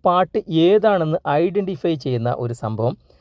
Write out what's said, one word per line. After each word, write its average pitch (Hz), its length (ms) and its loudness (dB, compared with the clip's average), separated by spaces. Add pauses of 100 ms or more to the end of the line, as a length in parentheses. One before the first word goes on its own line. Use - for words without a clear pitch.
പാട്ട് 185 340 2 (280)
ഏതാണെന്ന് 190 520 2 (220)
ഐഡന്റിഫൈ 180 520 -2 (120)
ചെയ്യുന്ന 120 260 -2 (140)
ഒരു 117 180 -6
സംഭവം 113 320 -2 (260)